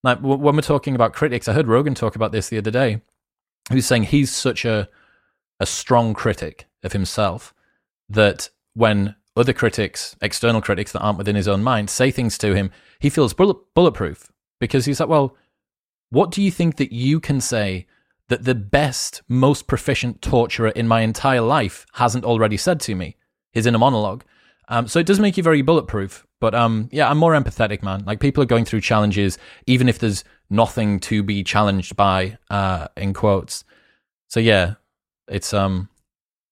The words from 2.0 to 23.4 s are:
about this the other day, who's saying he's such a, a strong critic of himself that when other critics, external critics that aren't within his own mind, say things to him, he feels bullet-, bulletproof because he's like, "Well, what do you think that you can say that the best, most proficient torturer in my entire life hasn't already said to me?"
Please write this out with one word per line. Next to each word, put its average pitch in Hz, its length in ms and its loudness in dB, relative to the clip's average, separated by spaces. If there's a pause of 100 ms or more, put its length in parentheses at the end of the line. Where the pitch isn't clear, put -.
about 110 160 -2
this 104 180 -4
the 113 80 -4
other 107 140 -4
day, 117 300 0 (720)
who's 127 140 2
saying 117 180 2
he's 143 280 2
such - 340 -4
a, 107 240 -2 (680)
a 98 60 -2
strong 117 480 0
critic - 540 -4 (160)
of 92 100 -8
himself 98 600 -4 (560)
that 104 400 2 (240)
when 104 420 2 (200)
other 123 180 2
critics, - 680 -4
external 110 400 0
critics 101 300 -4
that - 100 -6
aren't 104 160 -2
within 101 180 -2
his 101 120 0
own 101 160 2
mind, 110 260 0
say 131 220 0
things 120 280 -2
to 101 160 2
him, 95 160 -2 (280)
he 143 100 0
feels 139 240 0
bullet-, - 420 0
bulletproof 117 560 0 (280)
because 123 260 0
he's 135 140 -2
like, 151 100 -2
"Well, 143 260 2 (720)
what 175 220 2
do 202 100 -2
you 196 80 4
think 170 280 0
that 139 140 -2
you 131 280 0
can 139 220 -2
say 98 440 -4 (440)
that 117 160 -2
the 127 100 2
best, 123 720 -2
most 127 400 2
proficient 127 540 -4
torturer 117 480 0
in 117 180 -2
my 113 140 4
entire 117 400 0
life 117 520 -2
hasn't 120 320 0
already 110 320 2
said 175 240 0
to 107 140 -6
me?" 90 220 -8 (340)